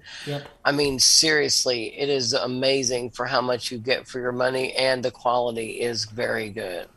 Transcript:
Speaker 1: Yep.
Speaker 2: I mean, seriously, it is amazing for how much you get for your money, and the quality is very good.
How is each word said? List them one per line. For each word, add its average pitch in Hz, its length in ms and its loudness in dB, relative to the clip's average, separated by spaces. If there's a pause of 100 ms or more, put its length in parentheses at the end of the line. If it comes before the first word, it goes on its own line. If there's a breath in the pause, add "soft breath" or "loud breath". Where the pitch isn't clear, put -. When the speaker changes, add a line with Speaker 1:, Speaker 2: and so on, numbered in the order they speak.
(260 loud breath)
Speaker 1:
Yep. 143 240 -6 (140)
Speaker 2:
I 143 80 4
mean, 143 280 2
seriously, 135 1000 4
it 143 100 0
is 127 240 0
amazing 127 760 0
for 123 140 -4
how 127 160 2
much 123 300 -2
you 120 80 -8
get 123 280 0
for 131 120 -8
your 123 120 -2
money, 127 420 0
and 131 300 0
the 127 80 -2
quality 117 720 -2
is 117 240 -2
very 113 440 -4
good. 95 480 -8